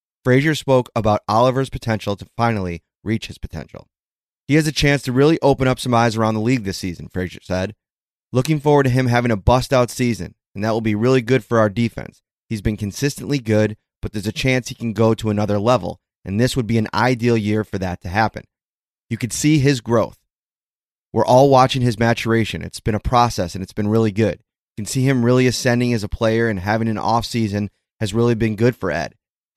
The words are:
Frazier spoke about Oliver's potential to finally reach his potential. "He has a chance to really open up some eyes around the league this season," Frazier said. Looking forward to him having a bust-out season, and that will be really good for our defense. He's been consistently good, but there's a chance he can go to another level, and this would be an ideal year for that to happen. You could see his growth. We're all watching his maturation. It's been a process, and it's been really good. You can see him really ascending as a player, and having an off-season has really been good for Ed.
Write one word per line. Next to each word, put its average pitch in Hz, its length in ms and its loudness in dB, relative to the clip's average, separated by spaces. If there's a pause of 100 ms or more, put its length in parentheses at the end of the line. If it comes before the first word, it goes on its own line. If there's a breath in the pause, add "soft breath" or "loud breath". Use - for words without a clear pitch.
(240)
Frazier 139 320 2
spoke 127 400 0
about 104 320 0
Oliver's 127 420 2
potential 107 460 -4
to 90 200 -18
finally 101 460 -2 (220)
reach 110 240 -4
his - 100 -16
potential. - 480 -14 (600)
"He 139 80 2
has 156 100 2
a 156 60 -2
chance 143 300 2
to 127 100 -6
really 143 300 4
open 135 260 2
up 127 100 0
some 123 160 -2
eyes 117 220 2
around 110 180 0
the 110 60 -2
league 117 240 0
this 95 140 -6
season," 85 280 -8
Frazier 92 340 -8
said. 92 360 -6 (560)
Looking 147 260 0
forward 143 240 4
to 131 80 2
him 127 160 2
having 120 240 2
a 110 60 2
bust-out 123 560 2
season, 117 420 -4 (220)
and 98 80 -6
that 113 80 0
will 113 80 -2
be 107 160 -2
really 127 260 2
good 120 220 0
for 117 160 0
our 107 80 4
defense. 110 520 -4 (280)
He's 110 120 -6
been 107 160 -2
consistently 107 640 -4
good, 107 380 0 (260)
but 110 100 -8
there's 104 140 -6
a 107 60 -2
chance 127 340 -2
he 127 80 -10
can 117 180 -6
go 113 220 4
to 110 160 -2
another 104 300 0
level, 98 400 0 (240)
and 98 160 -2
this 127 160 2
would 123 100 -2
be 113 120 0
an 107 140 0
ideal 117 440 2
year 107 260 0
for 104 160 -8
that 90 220 -6
to - 80 -12
happen. 104 340 -2 (640)
You 117 80 -6
could 110 160 -6
see 151 280 2
his 135 200 2
growth. 110 380 -2 (960)
We're 113 120 0
all 131 240 6
watching 131 340 4
his 120 140 0
maturation. 113 680 0
It's - 180 -14
been 107 160 -4
a 101 40 -4
process, 120 540 0
and 92 80 -8
it's 95 100 -12
been 104 140 -4
really 110 240 2
good. 101 300 -2 (360)
You 107 60 -10
can 98 40 -8
see 131 220 -2
him 127 160 2
really 127 220 4
ascending 123 460 0
as 110 100 -2
a 101 60 -8
player, 113 400 0
and 104 100 -4
having 110 300 -2
an 107 100 -4
off-season 107 720 -2 (300)
has 104 140 -4
really 117 200 2
been 110 220 -2
good 117 180 2
for - 160 -6
Ed. 76 240 -6 (420)